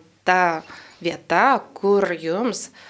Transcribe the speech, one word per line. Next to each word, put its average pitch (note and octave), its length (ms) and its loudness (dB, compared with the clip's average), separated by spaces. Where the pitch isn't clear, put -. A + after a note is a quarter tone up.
ta F3 420 0
vieta, F#3+ 580 0
kur G3 340 2
jums F3 600 -4